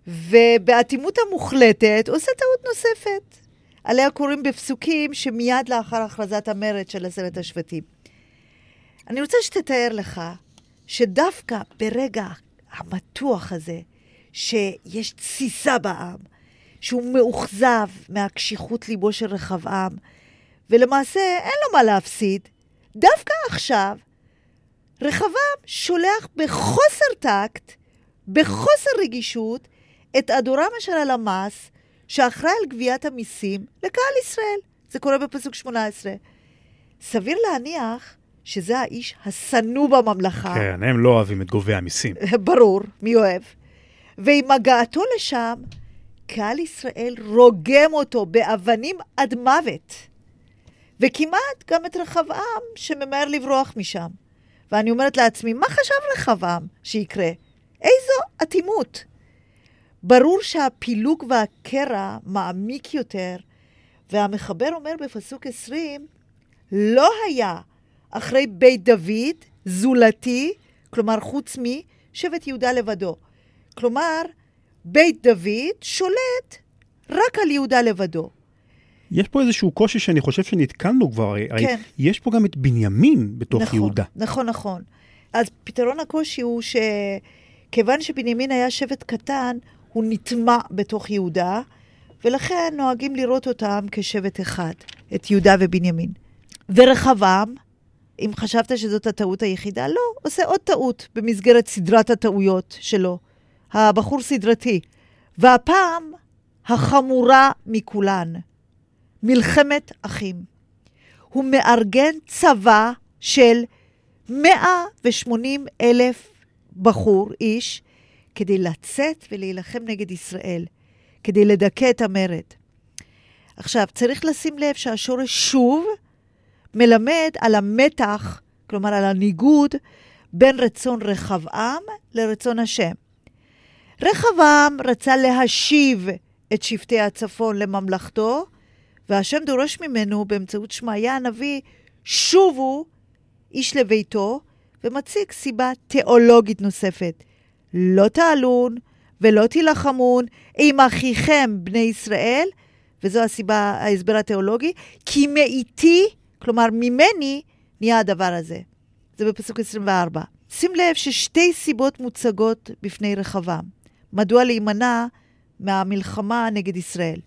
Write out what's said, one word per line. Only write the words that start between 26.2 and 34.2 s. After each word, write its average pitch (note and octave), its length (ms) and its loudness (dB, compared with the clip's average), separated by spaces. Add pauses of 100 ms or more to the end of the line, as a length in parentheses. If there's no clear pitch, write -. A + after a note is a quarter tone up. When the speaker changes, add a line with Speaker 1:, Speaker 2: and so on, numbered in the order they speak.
Speaker 1:
בחוסר C#5 840 0
טקט, - 540 -4 (560)
בחוסר D#4 720 2
רגישות, A#3 720 -6 (500)
את C4+ 120 -2
אדורם C4+ 480 0
של F#4+ 140 -8
הלמ"ס, A3+ 800 -4 (380)
שאחראי B3+ 440 0 (100)
על D#4 60 -4
גביית B3+ 360 -4
המיסים, G#3+ 600 -8 (160)
לקהל B4 220 -4 (180)